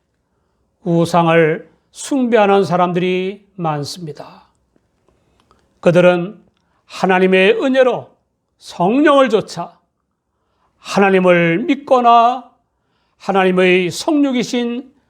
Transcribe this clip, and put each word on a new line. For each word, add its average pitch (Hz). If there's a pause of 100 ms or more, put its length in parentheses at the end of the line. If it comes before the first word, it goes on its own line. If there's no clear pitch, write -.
(840)
우상을 165 (200)
숭배하는 220
사람들이 180
많습니다. 156 (1300)
그들은 175 (420)
하나님의 190
은혜로 254 (440)
성령을 269
조차 185 (1000)
하나님을 180
믿거나 247 (640)
하나님의 185
성육이신 247 (180)